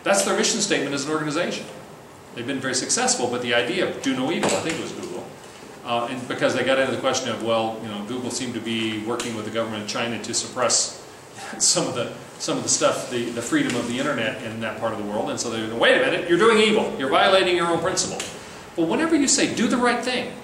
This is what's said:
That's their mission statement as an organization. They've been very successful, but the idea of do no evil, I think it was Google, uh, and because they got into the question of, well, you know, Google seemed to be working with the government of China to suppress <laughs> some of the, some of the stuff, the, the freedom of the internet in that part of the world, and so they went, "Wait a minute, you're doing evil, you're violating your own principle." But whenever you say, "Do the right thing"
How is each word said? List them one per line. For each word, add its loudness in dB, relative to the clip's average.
That's 4
their 2
mission 2
statement 0
as -2
an -2
organization. -2
They've -8
been -2
very -2
successful, 0
but -2
the 0
idea 2
of -6
do 0
no 0
evil, 0
I 0
think -2
it -6
was -6
Google, -10
uh, -2
and -8
because 2
they 0
got 4
into 2
the -4
question 0
of, -4
well, 2
you -8
know, -6
Google -4
seemed -4
to -4
be -2
working -4
with -6
the -8
government -4
of -10
China -4
to -6
suppress 0
<laughs> -12
some 2
of -2
the, -2
some -2
of -4
the -4
stuff, 2
the, 0
the -4
freedom 2
of -2
the -2
internet 0
in -6
that -4
part 0
of -6
the -4
world, -2
and -4
so -4
they -2
went, -4
"Wait 6
a 4
minute, 0
you're 6
doing 8
evil, 4
you're 0
violating 6
your 2
own 2
principle." -2
But 2
whenever 2
you 4
say, 2
"Do 2
the 2
right 2
thing" -4